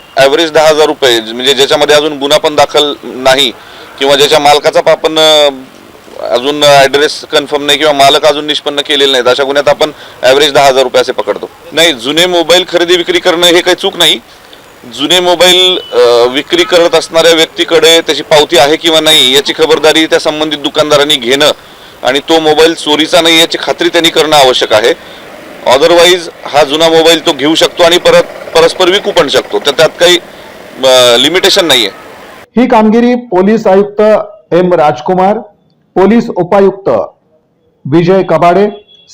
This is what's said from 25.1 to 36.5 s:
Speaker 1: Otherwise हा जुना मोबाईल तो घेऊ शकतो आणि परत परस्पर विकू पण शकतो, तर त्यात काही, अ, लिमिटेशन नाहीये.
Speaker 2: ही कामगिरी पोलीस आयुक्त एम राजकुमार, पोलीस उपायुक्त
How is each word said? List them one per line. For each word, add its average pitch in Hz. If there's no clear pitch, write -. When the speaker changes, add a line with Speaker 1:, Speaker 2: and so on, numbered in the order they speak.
Speaker 1:
Otherwise 170
हा 147
जुना 156
मोबाईल 160
तो 170
घेऊ 143
शकतो 165
आणि 170
परत 170
परस्पर 165
विकू 196
पण 165
शकतो, 117
तर 143
त्यात 156
काही, 175
अ, 123
लिमिटेशन 180
नाहीये. 123
Speaker 2:
ही 247
कामगिरी 233
पोलीस 220
आयुक्त 202
एम 180
राजकुमार, 180
पोलीस 202
उपायुक्त 190